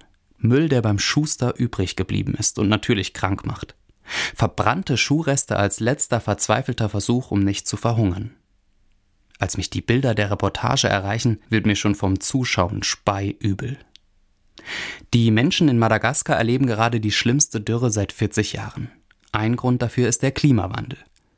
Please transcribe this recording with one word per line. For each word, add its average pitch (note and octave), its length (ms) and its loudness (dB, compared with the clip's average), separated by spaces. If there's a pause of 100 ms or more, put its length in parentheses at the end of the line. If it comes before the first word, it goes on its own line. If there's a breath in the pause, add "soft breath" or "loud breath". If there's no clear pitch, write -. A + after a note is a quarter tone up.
(360)
Müll, C#3 320 4
der B2+ 140 2
beim G#2 160 0
Schuster D3 580 0
übrig G#2+ 380 -2
geblieben G2 400 -2
ist - 240 0
und - 100 2
natürlich G#2+ 460 0
krank F#2+ 320 -4
macht. - 300 -10 (580 loud breath)
Verbrannte B2+ 640 0
Schuhreste C#3+ 600 0
als G2 240 2
letzter A#2 400 0
verzweifelter A2 680 0
Versuch, A#2 420 -2
um G2+ 100 2
nicht G2 260 0
zu - 100 0
verhungern. G#2+ 580 0 (1040)
Als - 180 0
mich F#2 140 -6
die - 100 -4
Bilder B2 340 2
der G#2 160 0
Reportage A#2 580 0
erreichen, G2+ 600 0
wird G#2+ 180 0
mir G#2 100 4
schon G2+ 180 0
vom F#2+ 260 0
Zuschauen G#2 600 0
speiübel. G2+ 960 -4 (1400 loud breath)
Die A#2 160 6
Menschen C#3+ 380 4
in A#2+ 100 4
Madagaskar A2+ 580 2
erleben B2 300 2
gerade A#2 340 0
die G#2+ 120 0
schlimmste A#2+ 480 0
Dürre A#2 300 0
seit G2+ 220 -2
vierzig - 400 -2
Jahren. - 380 -10 (400)
Ein A2 260 0
Grund B2 260 0
dafür A#2+ 260 0
ist A2+ 140 0
der C3+ 100 0
Klimawandel. A2 640 0 (400)